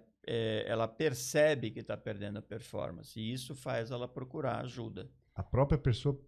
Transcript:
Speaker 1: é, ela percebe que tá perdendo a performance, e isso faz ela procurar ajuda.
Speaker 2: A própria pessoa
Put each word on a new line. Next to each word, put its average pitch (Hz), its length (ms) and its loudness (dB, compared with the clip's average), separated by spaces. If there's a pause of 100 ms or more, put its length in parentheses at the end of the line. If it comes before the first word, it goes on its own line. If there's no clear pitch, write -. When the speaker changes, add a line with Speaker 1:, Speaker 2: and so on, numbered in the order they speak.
(280)
Speaker 1:
é, 110 400 0
ela 113 220 2
percebe 147 840 2
que 120 100 -8
tá 107 140 -6
perdendo 101 440 -6
a - 20 -10
performance, - 760 -8
e 110 140 -4
isso 127 240 -8
faz 123 340 -4
ela 123 200 -6
procurar 127 500 -4
ajuda. 117 500 -8 (240)
Speaker 2:
A - 100 -6
própria 143 340 6
pessoa 135 360 4 (140)